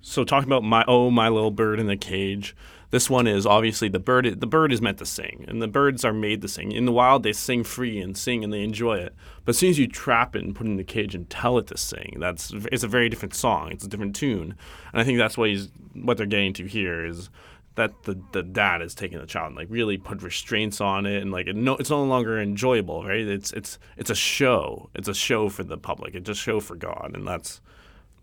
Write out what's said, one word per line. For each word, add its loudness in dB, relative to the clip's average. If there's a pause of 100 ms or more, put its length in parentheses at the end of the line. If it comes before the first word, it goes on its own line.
so -2
talking 2
about 4
my, 4
oh, 6
my 6
little 4
bird 0
in 0
the 0
cage, -4 (360)
this 2
one 6
is 4
obviously 6
the 0
bird, 4
the -2
bird 4
is 2
meant 0
to -10
sing, -8
and -4
the -2
birds 2
are 2
made 0
to -6
sing. -6
In 0
the 4
wild, 6
they 2
sing -2
free -6
and -6
sing -2
and -4
they -2
enjoy -2
it. -8 (300)
But 0
as 2
soon 6
as 4
you 6
trap 0
it -4
and -6
put -6
it 0
in 0
the -4
cage -4
and -8
tell 2
it -2
to -12
sing, -8
that's, -4 (180)
it's -2
a -4
very 4
different -6
song. 0
It's -12
a -10
different -6
tune. -2 (380)
And -2
I 4
think 2
that's 2
what 4
he's, -2 (240)
what 0
they're -4
getting 0
to -10
here -4
is -10 (480)
that -2
the, -6 (140)
the -4
dad 0
is -10
taking -8
the -14
child -6
and, -14
like, -10
really 0
put -12
restraints -4
on 0
it, -2
and, -4
like, -4
it -4
no, 2
it's -4
no 2
longer 2
enjoyable, 0
right? -2
It's, -4
it's, -12 (180)
it's -6
a 2
show. 2
It's -6
a -4
show 0
for -6
the -8
public. -8
It's -10
a -4
show -2
for -14
God, -8
and -8
that's, -8 (640)